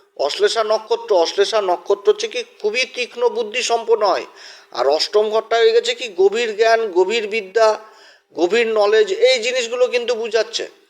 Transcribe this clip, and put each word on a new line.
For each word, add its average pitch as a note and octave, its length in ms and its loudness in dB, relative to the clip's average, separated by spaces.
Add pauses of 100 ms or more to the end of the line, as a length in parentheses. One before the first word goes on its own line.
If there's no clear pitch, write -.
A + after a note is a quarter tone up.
(160)
অশ্লেষা G3+ 480 -2
নক্ষত্র, G#3+ 520 -2
অশ্লেষা G3 440 0
নক্ষত্র G3 520 0
হচ্ছে - 160 -2
কি A#3+ 160 -8 (180)
খুবই A3 220 -2
তীক্ষ্ণ A#3+ 440 -4
বুদ্ধি A3 340 -6
সম্পন্ন A3+ 440 0
হয়। C#3 200 0 (460)
আর B2 160 0
অষ্টম G#3 420 0
ঘরটা A3 260 -2
হয়ে A3+ 160 4
গেছে A#3 220 0
কি B3 220 -10
গভীর G#3 400 2
জ্ঞান, A3+ 360 2
গভীর G3+ 360 0
বিদ্যা, G#3+ 500 0 (560)
গভীর F#3 320 0
নলেজ, G#3+ 460 2
এই A#3+ 260 2
জিনিসগুলো B3 480 -2
কিন্তু A#3+ 280 -2
বুঝাচ্ছে। A3 540 -4 (220)